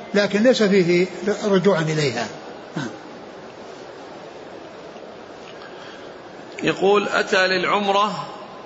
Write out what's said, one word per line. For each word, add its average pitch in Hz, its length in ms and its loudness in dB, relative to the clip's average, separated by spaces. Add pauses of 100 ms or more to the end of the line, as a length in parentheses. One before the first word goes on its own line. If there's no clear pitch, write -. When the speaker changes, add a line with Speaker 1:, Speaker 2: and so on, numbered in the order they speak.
(140)
Speaker 1:
لكن 202 280 4
ليس 247 200 6
فيه 180 440 6 (380)
رجوع 190 360 6
إليها. 147 460 0 (4000)
Speaker 2:
يقول: 196 460 4
أتى 190 380 4
للعمرة 185 800 2 (400)